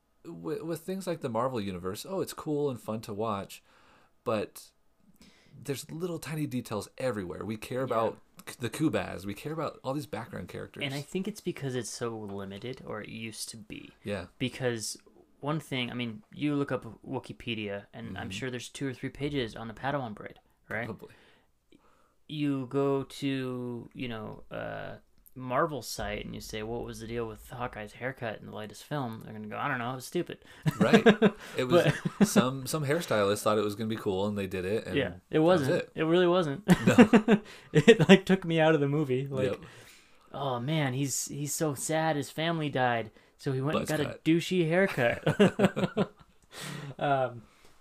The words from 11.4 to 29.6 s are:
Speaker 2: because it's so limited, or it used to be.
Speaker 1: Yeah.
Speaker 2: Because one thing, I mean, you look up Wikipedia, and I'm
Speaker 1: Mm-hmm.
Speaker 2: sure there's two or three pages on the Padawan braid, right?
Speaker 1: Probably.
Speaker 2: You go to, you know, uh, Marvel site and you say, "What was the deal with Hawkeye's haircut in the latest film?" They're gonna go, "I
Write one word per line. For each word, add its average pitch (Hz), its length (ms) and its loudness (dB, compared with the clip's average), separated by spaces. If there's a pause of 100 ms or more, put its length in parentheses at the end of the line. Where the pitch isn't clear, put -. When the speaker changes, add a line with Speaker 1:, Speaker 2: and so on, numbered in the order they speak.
Speaker 2:
because 139 340 -4
it's 120 140 -4
so 117 280 -6
limited, 101 680 -10
or 107 160 -8
it - 80 -12
used 110 400 -10
to 113 80 -14
be. - 340 -14 (120)
Speaker 1:
Yeah. 101 220 -6 (140)
Speaker 2:
Because 120 580 -4 (420)
one 151 200 -4
thing, 127 320 -4
I 117 40 -8
mean, 117 280 -6 (100)
you 147 220 -2
look 143 160 0
up 131 140 -4 (200)
Wikipedia, 107 880 -6
and 113 240 -12
I'm 117 80 -8
Speaker 1:
Mm-hmm. - 60 -8
Speaker 2:
sure 120 200 -6
there's 123 180 -8
two - 180 -6
or 131 60 -4
three 131 160 -8
pages 135 460 -4
on 113 120 -10
the 113 60 -10
Padawan 131 420 -4
braid, - 240 -14 (300)
right? 110 160 -4
Speaker 1:
Probably. - 280 -12 (1120)
Speaker 2:
You 143 420 0
go 139 340 2
to, 127 920 -4
you 135 160 -8
know, 107 420 -10
uh, 107 440 -8 (380)
Marvel 131 500 -2
site 107 420 -6
and 113 100 -10
you 110 60 -10
say, 107 220 -8
"What 117 200 -6
was 117 160 -10
the 113 80 -10
deal 117 200 -4
with 107 220 -14
Hawkeye's 120 440 -8
haircut 120 480 -6
in 101 60 -16
the 101 80 -12
latest 107 280 -12
film?" 120 400 -6
They're 113 100 -12
gonna 107 140 -10
go, 104 100 -10
"I 117 120 -2